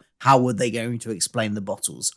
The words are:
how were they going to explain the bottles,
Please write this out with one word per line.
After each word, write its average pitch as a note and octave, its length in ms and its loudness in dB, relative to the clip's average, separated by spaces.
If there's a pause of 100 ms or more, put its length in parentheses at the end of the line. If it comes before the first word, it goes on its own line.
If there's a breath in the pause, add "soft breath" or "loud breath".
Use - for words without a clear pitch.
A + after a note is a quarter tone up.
(200)
how C3+ 200 6
were B2+ 140 2
they A#2+ 160 0
going A#2 300 -4
to A2+ 120 -8
explain G#2+ 440 -2
the G#2 60 -4
bottles, F#2+ 560 -6